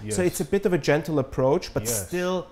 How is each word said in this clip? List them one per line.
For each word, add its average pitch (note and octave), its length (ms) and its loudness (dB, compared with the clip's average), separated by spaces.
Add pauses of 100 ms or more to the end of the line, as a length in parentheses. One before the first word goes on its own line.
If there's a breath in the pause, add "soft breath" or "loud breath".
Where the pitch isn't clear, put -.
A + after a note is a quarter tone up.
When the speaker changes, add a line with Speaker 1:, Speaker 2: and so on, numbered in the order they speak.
Speaker 1:
So A2 140 0
Speaker 2:
Yes. F3+ 100 2
Speaker 1:
it's - 80 -8
a E3+ 60 -2
bit G3 180 0
of F#3 80 4
a F3+ 60 2
gentle D3 400 2
approach, C3 560 0
but G#2+ 80 -2
Speaker 2:
Yes. A2 240 -4
Speaker 1:
still F3+ 460 -2